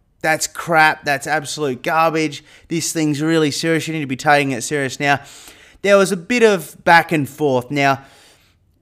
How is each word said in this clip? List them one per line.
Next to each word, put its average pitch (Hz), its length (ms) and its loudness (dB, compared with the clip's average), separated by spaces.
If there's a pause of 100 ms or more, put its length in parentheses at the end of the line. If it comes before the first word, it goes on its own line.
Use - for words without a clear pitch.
(220)
"That's 156 240 -2
crap. 156 580 2
That's 139 220 -4
absolute 147 560 -4
garbage. 160 600 -2 (240)
This 165 240 -6
thing's 151 280 -2
really 156 300 2
serious. 160 380 -2
You 160 60 -6
need 160 60 -6
to 143 60 -8
be 131 100 -6
taking 143 360 2
it 117 100 -6
serious." 139 380 -6
Now, 143 220 0 (600)
there 202 140 4
was 190 160 4
a 202 40 -2
bit 226 280 0
of 196 400 0
back 170 260 4
and 151 180 0
forth. 127 420 -2
Now, 139 320 0 (800)